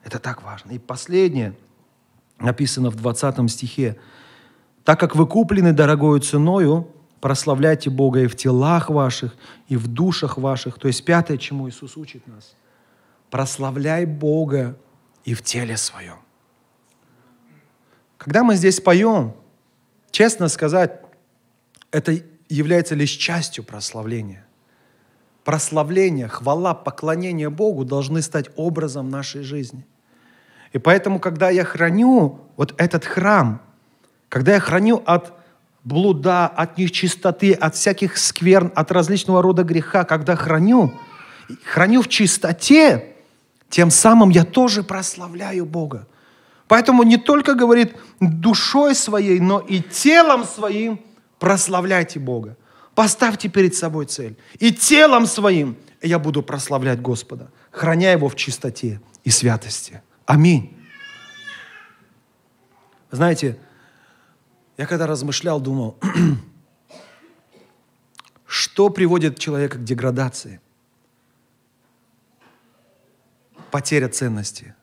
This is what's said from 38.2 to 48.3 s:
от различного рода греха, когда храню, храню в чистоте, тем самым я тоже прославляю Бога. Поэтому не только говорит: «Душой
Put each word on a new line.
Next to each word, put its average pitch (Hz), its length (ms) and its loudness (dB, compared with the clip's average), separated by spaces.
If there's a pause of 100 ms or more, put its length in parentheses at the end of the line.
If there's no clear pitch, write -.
от - 160 -2
различного 180 500 2
рода 185 220 2
греха, 170 420 0
когда 160 300 -2
храню, 165 580 2 (720)
храню 214 380 2
в - 60 -4
чистоте, 180 1080 2 (560)
тем 175 200 4
самым 226 400 6
я 170 140 8
тоже 214 380 2
прославляю 180 840 -8
Бога. 151 440 -8 (580)
Поэтому 240 380 4
не 233 140 6
только 285 360 2
говорит: 233 420 4 (220)
«Душой 220 800 2